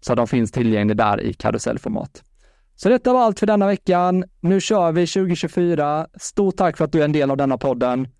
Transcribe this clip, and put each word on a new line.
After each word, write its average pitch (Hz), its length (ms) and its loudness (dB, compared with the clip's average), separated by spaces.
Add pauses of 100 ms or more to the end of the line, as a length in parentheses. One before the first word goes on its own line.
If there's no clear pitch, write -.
så - 120 -4
att 113 40 0
de 117 100 0
finns 117 240 0
tillgängliga 107 440 0
där 104 260 0
i 107 120 -4
karusellformat. - 880 -6 (520)
Så - 140 0
detta 247 240 2
var 254 80 4
allt 220 180 0
för 214 80 0
denna 202 200 2
veckan. 180 560 0 (160)
Nu 185 220 2
kör 180 300 2
vi 170 160 0
tjugotjugofyra. 170 1080 -2
Stort - 420 -2
tack 175 200 0
för 160 80 0
att 143 60 -6
du 165 80 2
är 147 60 4
en 147 60 0
del 143 200 2
av 139 60 0
denna 135 200 0
podden. 127 500 -2 (120)